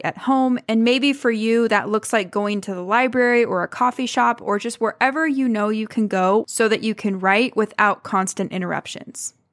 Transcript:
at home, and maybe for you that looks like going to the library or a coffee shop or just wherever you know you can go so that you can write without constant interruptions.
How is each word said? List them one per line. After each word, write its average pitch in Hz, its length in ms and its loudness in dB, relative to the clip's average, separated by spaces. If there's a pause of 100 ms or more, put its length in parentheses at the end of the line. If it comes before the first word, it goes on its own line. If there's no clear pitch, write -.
at - 140 -4
home, 262 380 2 (120)
and 226 160 4
maybe 262 260 4
for 269 200 0
you 226 360 2
that 208 220 0
looks 214 240 -2
like 196 180 0
going 208 300 -2
to 196 120 -10
the 180 80 -8
library 240 600 2
or 180 180 0
a - 60 -2
coffee 247 380 -2
shop 240 360 0
or 202 160 0
just 233 220 -6
wherever 269 480 -2
you 269 220 0
know 208 180 0
you 214 220 -4
can 214 180 -2
go 190 400 2
so 220 220 0
that 214 140 0
you 220 120 -2
can 196 240 -4
write 202 380 2
without 214 460 0
constant 190 500 -2
interruptions. - 800 -8 (200)